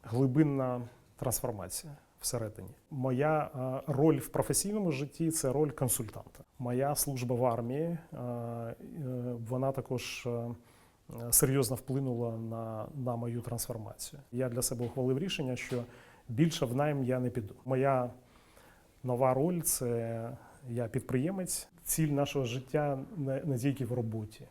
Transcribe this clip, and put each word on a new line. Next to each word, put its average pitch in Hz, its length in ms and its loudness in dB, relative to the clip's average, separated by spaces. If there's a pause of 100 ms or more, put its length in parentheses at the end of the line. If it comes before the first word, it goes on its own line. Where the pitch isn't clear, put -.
глибинна 131 800 4 (340)
трансформація 117 800 -4 (220)
всередині. 107 500 -4 (220)
Моя, 143 580 2 (380)
е, 151 60 -2
роль 143 240 8
в 123 100 -4
професійному 190 640 0
житті — 147 400 -2
це 135 220 0
роль 147 160 4
консультанта. - 760 -2 (160)
Моя 131 360 2
служба 127 400 0
в 123 100 4
армії, 120 380 2
е, 165 340 -4
е, 117 580 -6 (760)
вона 131 220 2
також, - 560 -4
е, 117 200 -2 (840)
серйозно 135 440 4
вплинула 120 640 -2
на, 113 480 -6 (100)
на 123 200 -2
мою 120 260 -4
трансформацію. 113 800 -8 (120)
Я 123 180 0
для 120 120 0
себе 123 240 0
ухвалив 127 340 2
рішення, 147 360 -2
що 120 280 -4 (460)
більше 151 360 4
в 120 100 -2
найм 143 280 2
я 127 160 2
не 123 100 0
піду. 120 240 -4 (120)
Моя 131 440 4 (920)
нова 127 300 4
роль — 170 280 2
це 117 680 0 (400)
я 117 180 -2
підприємець. 160 800 -2 (160)
Ціль 160 240 2
нашого 139 380 2
життя 135 540 0 (180)
не, 135 280 -2
не 135 120 2
тільки 131 280 0
в 117 80 -2
роботі 113 580 -4